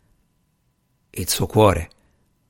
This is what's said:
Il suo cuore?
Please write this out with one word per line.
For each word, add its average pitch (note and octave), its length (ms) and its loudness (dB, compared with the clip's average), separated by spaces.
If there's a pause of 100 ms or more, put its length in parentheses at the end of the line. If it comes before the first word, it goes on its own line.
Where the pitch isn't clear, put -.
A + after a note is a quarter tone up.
(1120)
Il - 180 -10
suo - 180 -4
cuore? F#2+ 440 2 (600)